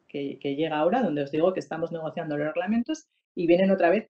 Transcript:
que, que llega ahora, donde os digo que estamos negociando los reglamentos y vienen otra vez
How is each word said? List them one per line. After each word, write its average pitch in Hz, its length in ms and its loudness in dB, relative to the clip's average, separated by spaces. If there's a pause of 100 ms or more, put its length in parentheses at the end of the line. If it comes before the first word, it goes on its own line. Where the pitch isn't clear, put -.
que, 143 300 -8
que 139 180 -4
llega 156 220 -2
ahora, 185 240 2
donde 151 200 0
os 139 80 -6
digo 165 220 2
que 175 80 -6
estamos 160 320 -8
negociando 160 440 -6
los 147 100 -2
reglamentos 214 600 -4 (280)
y 175 120 -2
vienen 180 240 6
otra 185 200 4
vez 208 200 2